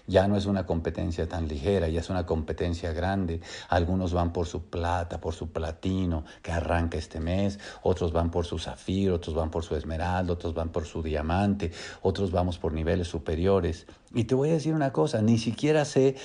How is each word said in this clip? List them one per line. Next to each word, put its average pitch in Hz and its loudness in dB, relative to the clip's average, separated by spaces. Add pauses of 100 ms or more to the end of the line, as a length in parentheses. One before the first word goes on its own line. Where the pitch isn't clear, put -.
Ya 95 6
no 101 4
es 98 2
una 98 0
competencia 82 -2
tan 82 -4
ligera, 82 2
ya 82 0
es - -4
una 92 -2
competencia 82 -2
grande. 85 0 (280)
Algunos 90 2
van 85 2
por 87 0
su - -6
plata, 85 -2
por 82 -4
su 80 -8
platino, 80 -2 (180)
que 87 -8
arranca 82 0
este 78 -6
mes. 95 0 (240)
Otros 87 2
van 82 2
por 85 0
su 87 -4
zafiro, 92 0
otros 82 -2
van 80 0
por 82 -2
su 82 -4
esmeralda, 87 -2
otros 85 -4
van 82 -2
por 82 -4
su 80 -8
diamante, 80 0 (300)
otros 95 0
vamos 87 0
por - -2
niveles 85 0
superiores. 85 0 (300)
Y 117 2
te 117 -2
voy 139 4
a 165 2
decir 156 0
una 143 2
cosa, 143 2
ni 113 6
siquiera 147 2
sé 135 4